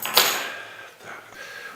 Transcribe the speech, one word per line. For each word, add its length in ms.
Так. 180